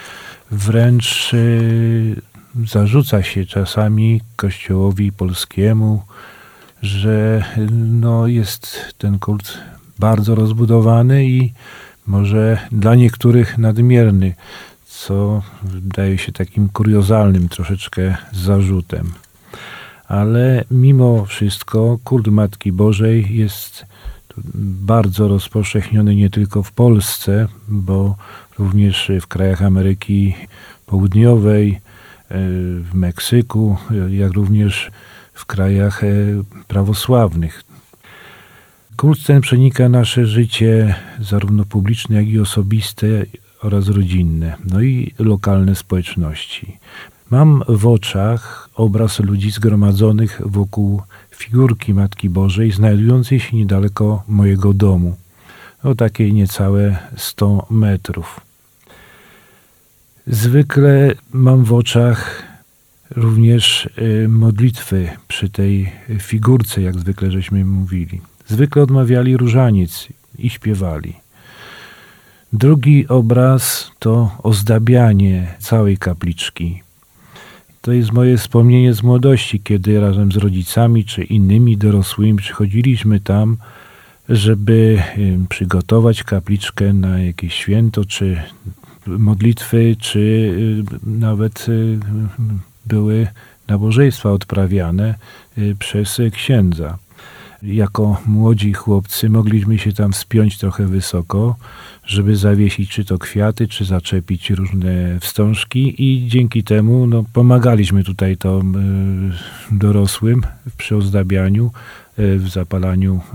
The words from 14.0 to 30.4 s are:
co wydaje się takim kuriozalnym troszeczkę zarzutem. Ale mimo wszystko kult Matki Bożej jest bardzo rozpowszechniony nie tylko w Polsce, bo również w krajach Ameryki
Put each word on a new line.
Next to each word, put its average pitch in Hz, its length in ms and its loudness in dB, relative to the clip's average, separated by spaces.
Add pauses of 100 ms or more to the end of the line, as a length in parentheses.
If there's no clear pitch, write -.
co 101 560 -4 (200)
wydaje 95 560 -4
się - 140 -10
takim 101 360 -2
kuriozalnym 101 800 2
troszeczkę 92 680 -4 (160)
zarzutem. 92 800 -2 (960)
Ale 117 640 0
mimo 127 540 4
wszystko 110 800 -2
kult 117 240 -2
Matki 104 440 0
Bożej 107 640 0
jest - 500 -6 (800)
bardzo 98 640 0
rozpowszechniony 104 840 0
nie 101 160 2
tylko 101 320 -2
w - 100 -10
Polsce, 107 760 0 (200)
bo 98 480 -2 (420)
również 101 520 0 (100)
w - 60 -10
krajach 95 360 -2
Ameryki 98 720 0 (520)